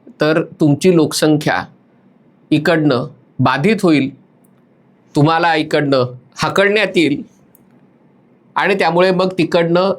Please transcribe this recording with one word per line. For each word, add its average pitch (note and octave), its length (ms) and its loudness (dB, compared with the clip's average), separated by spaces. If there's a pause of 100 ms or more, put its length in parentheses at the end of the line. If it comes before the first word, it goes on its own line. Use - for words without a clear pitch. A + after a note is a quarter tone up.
(200)
तर D#3+ 220 0 (180)
तुमची D#3+ 360 2
लोकसंख्या D3+ 640 0 (880)
इकडनं D3+ 560 0 (320)
बाधित C#3 440 0
होईल, C#3+ 260 2 (1080)
तुम्हाला E3 400 2
इकडनं C#3+ 600 -2 (220)
हाकलण्यात G3 600 0
येईल C#3+ 260 0 (1300)
आणि E3+ 180 0
त्यामुळे F3+ 360 0
मग F#3 280 -2
तिकडनं F3 600 0